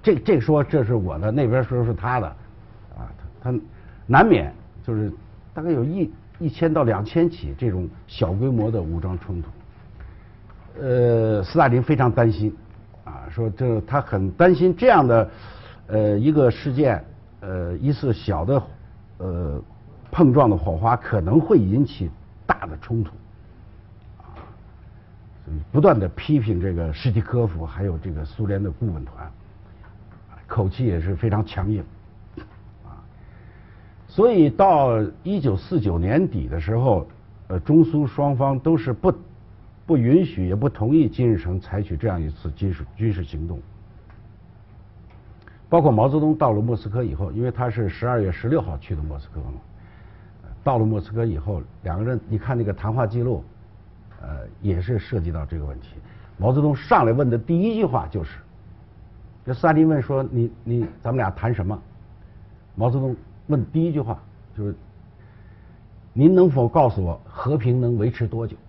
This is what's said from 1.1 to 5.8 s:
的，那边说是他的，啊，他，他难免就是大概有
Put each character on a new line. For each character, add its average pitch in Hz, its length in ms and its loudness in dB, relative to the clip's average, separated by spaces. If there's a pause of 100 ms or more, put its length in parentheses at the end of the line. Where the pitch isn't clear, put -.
的， 107 140 -2
那 131 160 0
边 123 160 0
说 123 200 -2
是 113 100 -2
他 123 260 -4
的， 92 60 -4 (680)
啊， - 120 -14 (340)
他， 123 80 -4
他 120 80 -2 (480)
难 143 180 6
免 104 280 2 (300)
就 117 120 -6
是 107 160 -2 (440)
大 156 80 -8
概 170 80 -2
有 131 120 2